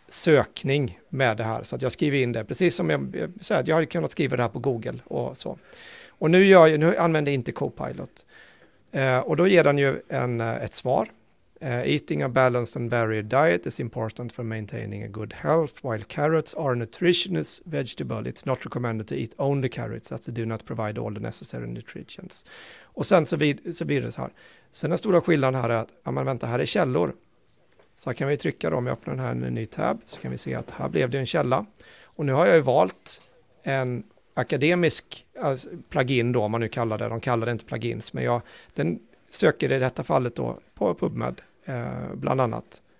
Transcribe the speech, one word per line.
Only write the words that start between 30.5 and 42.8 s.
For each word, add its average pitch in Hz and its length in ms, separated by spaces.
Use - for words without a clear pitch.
att 120 160
här - 180
blev 135 220
det 139 80
en 131 80
källa. 139 400
Och - 240
nu 135 60
har 156 140
jag 185 100
ju 156 60
valt 147 600
en 127 400
akademisk, 156 920
alltså, 139 280
plugin 123 440
då, 120 100
om 104 80
man 117 100
nu 113 80
kallar 113 300
det. 110 100
De 113 120
kallar 117 260
det 120 60
inte 110 120
plugins, 113 480
men 127 120
jag, 120 180
den 160 260
söker 147 420
i 135 60
detta 127 260
fallet 127 300
då 120 260
på - 200
PubMed, 117 480
eh, 127 500
bland 131 260
annat. 117 420